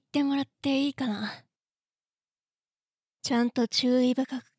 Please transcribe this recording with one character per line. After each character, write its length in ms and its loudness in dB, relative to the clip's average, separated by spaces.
て 120 2
も 140 0
ら 60 0
っ 20 -2
て 240 0
い 40 0
い 40 -8
か 140 -4
な？ 360 -6
ち 120 -2
ゃ 100 2
ん 80 0
と 160 0
注 340 2
意 120 4
深 120 0
く 200 -12